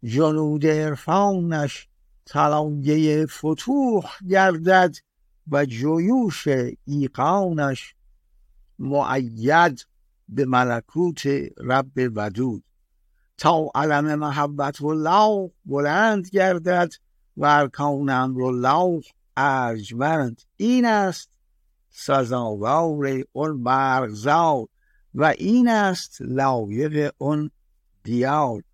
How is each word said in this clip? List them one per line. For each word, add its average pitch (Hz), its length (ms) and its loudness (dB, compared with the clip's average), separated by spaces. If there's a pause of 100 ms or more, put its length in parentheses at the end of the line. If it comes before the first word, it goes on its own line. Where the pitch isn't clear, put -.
جنود 151 600 0
عرفانش 156 1200 0 (380)
طلایهٔ 151 1000 2
فتوح 220 800 -2 (240)
گردد 185 640 4 (560)
و 143 140 2
جیوش 165 840 0 (380)
ایقانش 143 1080 -2 (840)
مؤید 135 1080 0 (420)
به 135 160 -2
ملکوت 127 840 -2 (300)
رب 131 380 -2
ودود، 110 680 -4 (760)
تا 160 380 2
علم 151 400 0
محبت 147 680 -4
الله 175 680 2 (140)
بلند 175 600 0
گردد 180 680 0 (440)
و 147 80 -2
ارکان 143 640 2
امرالله 131 920 0 (360)
ارجمند. 127 1040 -2 (140)
این 240 300 2
است 208 440 0 (600)
سزاوار 131 1300 -2 (100)
آن 147 180 -4
مرغزار 131 1160 0 (480)
و 143 100 2 (120)
این 240 300 2
است 208 540 0
لایق 131 1000 -2
آن 151 320 -4 (520)
دیار. 123 600 -2 (100)